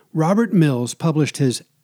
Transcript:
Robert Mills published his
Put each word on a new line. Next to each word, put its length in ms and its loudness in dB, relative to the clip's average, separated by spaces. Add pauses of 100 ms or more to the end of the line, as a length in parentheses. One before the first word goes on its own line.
(140)
Robert 400 0
Mills 400 2
published 440 -2
his 260 -2 (200)